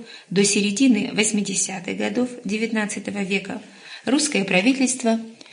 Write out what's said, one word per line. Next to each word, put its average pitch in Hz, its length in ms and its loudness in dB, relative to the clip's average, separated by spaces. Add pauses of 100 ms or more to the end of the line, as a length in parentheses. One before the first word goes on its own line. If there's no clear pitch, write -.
(300)
до 180 120 4
середины 208 680 4
восьмидесятых 190 840 -2
годов 214 320 -2 (160)
девятнадцатого 208 800 -4
века 185 400 -4 (420)
русское 226 400 2
правительство, 226 760 2 (320)